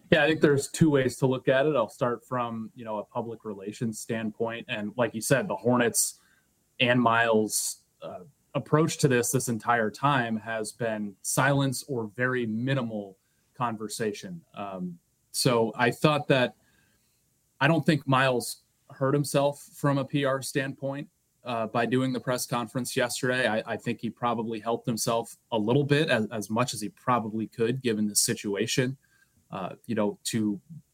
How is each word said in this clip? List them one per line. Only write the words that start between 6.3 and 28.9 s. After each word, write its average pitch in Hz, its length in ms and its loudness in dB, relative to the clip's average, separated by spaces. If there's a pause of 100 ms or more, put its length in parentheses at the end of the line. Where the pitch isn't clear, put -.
and 123 200 4
Miles', 113 760 2 (240)
uh, 92 180 -12 (360)
approach 151 420 2
to 151 100 4
this, 120 240 2
this 127 160 0
entire 113 420 0
time 123 460 0
has 110 380 -6
been 107 480 -4
silence 139 640 0
or 113 260 -4
very 123 320 -2
minimal 113 720 -4 (380)
conversation. 104 840 -6 (140)
Um, 104 420 -8 (340)
so 117 440 2
I 120 160 2
thought 147 360 0
that, 127 280 2 (1080)
I 135 60 4
don't 165 180 4
think 151 220 2
Miles 131 560 2 (260)
hurt 135 240 0
himself 143 640 0
from 143 240 2
a 135 60 -2
P 139 200 0
R 135 160 0
standpoint, 135 640 -6 (380)
uh, 117 220 -4
by 117 180 0
doing 127 280 0
the 123 60 -2
press 123 280 -4
conference 120 480 -4
yesterday. 127 520 0
I, 107 160 0 (100)
I 104 40 -4
think 117 240 -6
he 117 80 -4
probably 113 500 -4
helped 117 280 -4
himself 117 500 -2 (140)
a 120 60 0
little 120 260 4
bit, 143 260 2
as, 113 220 2
as 107 180 -8
much 120 240 0
as 107 80 -8
he 104 80 -6
probably 113 580 -2
could, 120 340 -2
given 107 260 0
the 101 80 -2
situation. 113 840 -2 (540)